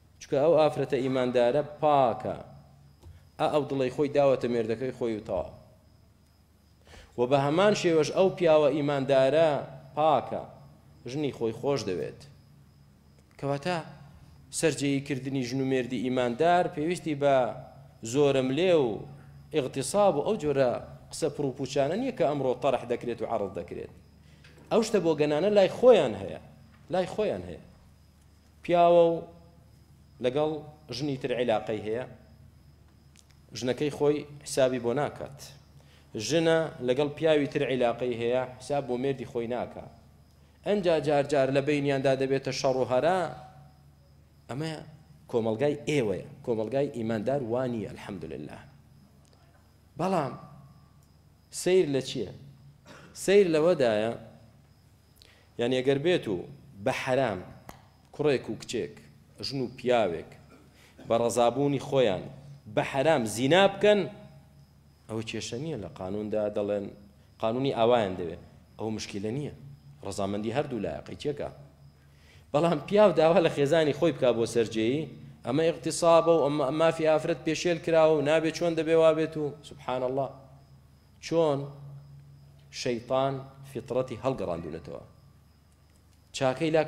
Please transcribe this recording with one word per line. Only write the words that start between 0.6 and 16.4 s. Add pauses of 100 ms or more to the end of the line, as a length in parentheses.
ئیماندارە (200)
پاکە. (1040)
ئا
ئەو
دڵی
خۆی
داوەتە
مێردەکەی
خۆی
و
تەواو. (1600)
و (100)
بە
هەمان
شێوەش
ئەو (100)
پیاوە
ئیماندارە (460)
پاکە، (640)
ژنی
خۆی
خۆش
دەوێت. (1160)
کەواتە (840)
سەرجەییکردنی
ژن
و
مێردی
ئیماندار (120)